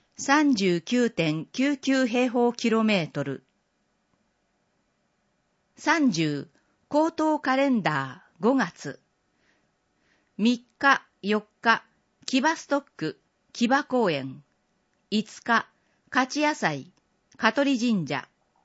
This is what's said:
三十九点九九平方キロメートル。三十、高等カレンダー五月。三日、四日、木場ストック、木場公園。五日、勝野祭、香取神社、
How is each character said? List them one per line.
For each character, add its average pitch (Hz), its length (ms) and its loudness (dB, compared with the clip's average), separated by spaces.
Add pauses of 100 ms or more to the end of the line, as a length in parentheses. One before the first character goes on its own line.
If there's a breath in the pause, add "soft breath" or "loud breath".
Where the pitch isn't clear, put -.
(180)
三 285 360 2
十 185 280 2
九 151 280 0
点 160 380 -2
九 277 300 -2
九 262 280 0
平 247 240 0
方 240 240 0
キ 240 160 -4
ロ 226 140 2
メ 208 200 2
ー 147 80 -8
ト 147 120 -6
ル。 135 200 -10 (2250)
三 294 340 2
十、 151 380 -2 (380)
高 311 240 2
等 311 280 0
カ 262 160 -2
レ 277 140 2
ン 240 120 2
ダ 139 440 -4 (140)
ー 165 40 -4
五 240 120 2
月。 170 440 -4 (1400)
三 233 280 0 (120)
日、 277 300 2 (140)
四 208 200 -2 (200)
日、 226 240 2 (400)
木 254 160 0
場 320 140 2
ス - 120 -14
ト 285 140 0
ッ - 20 -12 (140)
ク、 - 220 -6 (320)
木 233 160 -2
場 277 160 0
公 240 260 0
園。 135 340 -6 (680)
五 208 320 -4
日、 233 240 0 (420)
勝 262 320 -2
野 302 140 2
祭、 151 360 -4 (460)
香 220 160 2
取 277 260 0
神 208 280 0
社、 135 200 -6 (380)